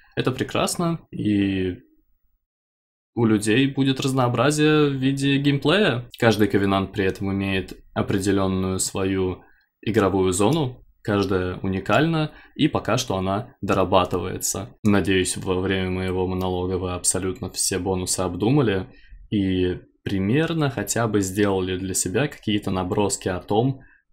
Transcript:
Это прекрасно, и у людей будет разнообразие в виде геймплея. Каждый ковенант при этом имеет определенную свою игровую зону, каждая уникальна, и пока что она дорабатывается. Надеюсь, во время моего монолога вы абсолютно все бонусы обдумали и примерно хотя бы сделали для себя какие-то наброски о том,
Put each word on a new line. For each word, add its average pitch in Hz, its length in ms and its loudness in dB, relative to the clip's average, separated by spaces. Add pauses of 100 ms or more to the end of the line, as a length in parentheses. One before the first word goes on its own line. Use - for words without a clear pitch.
(140)
Это - 160 0
прекрасно, 165 680 -2 (100)
и 98 680 0 (1400)
у 117 100 2
людей 110 420 4
будет 135 340 0
разнообразие 143 920 2
в 139 40 -2
виде 139 440 0
геймплея. 143 680 2 (100)
Каждый 107 300 4
ковенант 98 440 0
при 98 120 -2
этом 98 280 -2
имеет 98 420 -2 (200)
определенную 95 840 0
свою 95 640 -2 (400)
игровую 95 500 2
зону, 123 500 0 (200)
каждая 95 600 0
уникальна, 135 720 0 (240)
и 151 120 2
пока 113 300 -2
что 98 180 -4
она 95 460 -4
дорабатывается. 95 1200 0
Надеюсь, 95 540 2
во 95 240 -2
время 95 300 0
моего 92 360 -2
монолога 92 520 -2
вы 92 140 -4
абсолютно 90 560 -4
все - 300 -4
бонусы 92 420 -2
обдумали 98 680 0 (440)
и 92 480 0 (240)
примерно 139 680 0
хотя 113 400 -2
бы 104 120 2
сделали 95 580 0
для 92 160 -6
себя 110 340 -2
какие-то 104 420 -4
наброски 98 580 -2
о 90 100 -2
том, 120 420 0 (320)